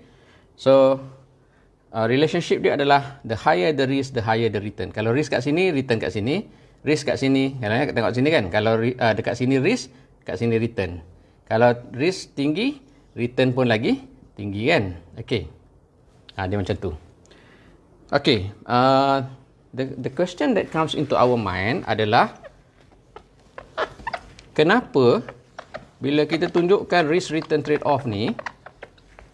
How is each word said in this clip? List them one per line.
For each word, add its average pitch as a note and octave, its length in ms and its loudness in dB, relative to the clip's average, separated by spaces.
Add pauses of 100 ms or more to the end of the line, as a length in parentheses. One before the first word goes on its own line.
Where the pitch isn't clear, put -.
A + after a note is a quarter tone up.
(560)
So, C3+ 480 4 (880)
ah, A2 160 -2
relationship D#3 560 2
dia - 160 0
adalah C#3 480 2
the A2+ 80 -2
higher E3 400 2
the C3+ 80 0
risk, C3+ 320 -2
the A2+ 80 -2
higher A2+ 240 0
the G2+ 160 -2
return. G2+ 320 -10
Kalau A2 160 0
risk F3+ 240 0
kat B2+ 80 -2
sini, D#3+ 320 0
return C3 240 0
kat - 160 -4
sini. C3 320 -2 (320)
Risk D#3 320 0
kat A#2+ 80 -2
sini. C3+ 400 0
Kalau G#2+ 160 -2 (160)
tengok A2+ 240 0
sini C3 160 2
kan, C3+ 160 4
kalau G#2+ 320 2
ri-, A#2 220 0
ah, A2+ 100 4
dekat A2 240 -2
sini C3 240 0
risk, G#3 320 0 (320)
kat F2+ 160 -8
sini A#2 160 2
return. F#2+ 480 -2 (400)
Kalau A#2 300 4 (180)
risk E3 460 -4
tinggi, F3 420 -2 (380)
return B2 340 0
pun B2 160 0
lagi B2+ 320 0 (380)
tinggi G2+ 320 -4
kan. G2+ 260 0 (240)
Okey. G2+ 300 -4 (880)
Ha, F#2+ 100 -4
dia G2 80 -4
macam G2 240 -2
tu. F#2 120 -6 (1200)
Okey, A#2 440 0 (100)
ah, C3+ 640 2 (480)
the, C3 240 -6
the B2 140 -8
question A3+ 420 -2
that - 160 -2
comes D#3+ 240 -2
into C#3+ 240 -2
our B2 160 4
mind G2 500 -2
adalah G#2+ 480 2 (2250)
kenapa E3 680 4 (800)
bila D3 240 0
kita D#3+ 240 0
tunjukkan F3 640 2
risk F3 240 -2
return D#3 240 -2
trade-off C#3 480 0
ni, G#2+ 240 -2 (1040)